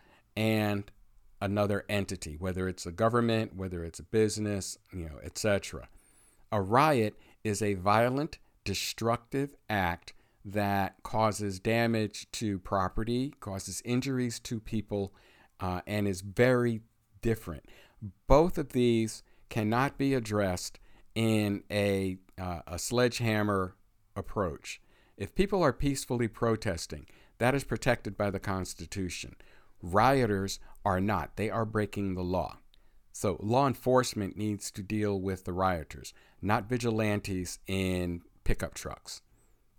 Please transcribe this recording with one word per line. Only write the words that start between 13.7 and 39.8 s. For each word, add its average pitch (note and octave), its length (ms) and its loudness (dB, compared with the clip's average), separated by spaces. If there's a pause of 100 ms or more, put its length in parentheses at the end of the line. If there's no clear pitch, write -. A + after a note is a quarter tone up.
injuries B2 540 -2
to A#2 200 -6
people, G#2 540 -4 (460)
uh, F#2 260 -2
and G#2 220 0
is F#2 140 -2
very A#2+ 600 2 (400)
different. G#2+ 440 -4 (640)
Both D#3+ 300 8
of D3+ 120 -4
these A#2 540 2 (260)
cannot A#2+ 480 0
be C#3 160 0
addressed G#2 640 -2 (360)
in G#2+ 540 2
a, G2 480 2 (220)
uh, F2+ 260 -6
a F2+ 140 -8
sledgehammer G#2+ 960 0 (400)
approach. - 640 -4 (360)
If - 180 -8
people G3+ 280 2
are C3+ 100 4
peacefully C3 540 0
protesting, G#2+ 800 -2 (320)
that B2 140 4
is C#3 100 0
protected A#2 540 -2
by G#2 120 0
the F#2+ 100 -4
Constitution. F#2 960 -6 (460)
Rioters G#2 800 2 (260)
are F#2 160 4
not. G2 340 -2
They G#2+ 140 -2
are A2 160 0
breaking G#2 500 -2
the F2+ 80 -4
law. F2+ 340 -2 (540)
So F#2+ 300 -2
law B2 260 4
enforcement B2 680 2
needs G#2 340 -4
to G2+ 120 -10
deal G#2 360 0
with F#2 240 -4
the F#2 100 -6
rioters, F2 600 -2 (280)
not G#2+ 280 0
vigilantes G#2+ 1000 -2
in F2+ 540 0 (220)
pickup - 320 0
trucks. - 460 -12 (580)